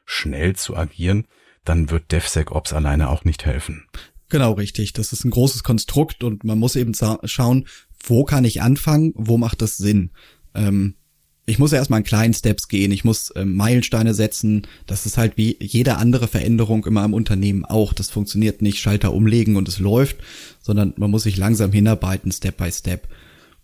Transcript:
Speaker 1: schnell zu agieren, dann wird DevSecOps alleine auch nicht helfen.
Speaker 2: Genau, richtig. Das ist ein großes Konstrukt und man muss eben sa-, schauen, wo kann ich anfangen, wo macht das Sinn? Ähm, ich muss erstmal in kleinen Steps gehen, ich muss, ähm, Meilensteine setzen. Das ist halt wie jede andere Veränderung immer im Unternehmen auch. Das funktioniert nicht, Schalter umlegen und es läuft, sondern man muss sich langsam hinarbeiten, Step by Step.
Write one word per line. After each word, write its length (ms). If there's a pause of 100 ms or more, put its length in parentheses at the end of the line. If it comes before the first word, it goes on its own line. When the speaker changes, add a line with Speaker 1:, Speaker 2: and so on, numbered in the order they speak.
Speaker 1:
schnell 520
zu 200
agieren, 500 (380)
dann 260
wird 220
DevSecOps 600
alleine 380
auch 140
nicht 200
helfen. 420 (440)
Speaker 2:
Genau, 220
richtig. 400
Das 200
ist 120
ein 60
großes 320
Konstrukt 640
und 200
man 140
muss 180
eben 180
sa-, 300
schauen, 420 (380)
wo 200
kann 200
ich 180
anfangen, 540
wo 220
macht 240
das 140
Sinn? 340 (440)
Ähm, 420 (500)
ich 120
muss 140
erstmal 280
in 60
kleinen 280
Steps 340
gehen, 240
ich 120
muss, 320
ähm, 200
Meilensteine 580
setzen. 520 (200)
Das 200
ist 100
halt 200
wie 240
jede 360
andere 320
Veränderung 560
immer 200
im 100
Unternehmen 500
auch. 280
Das 180
funktioniert 500
nicht, 200
Schalter 340
umlegen 420
und 120
es 100
läuft, 400 (420)
sondern 360
man 140
muss 120
sich 140
langsam 360
hinarbeiten, 600
Step 260
by 120
Step. 380 (560)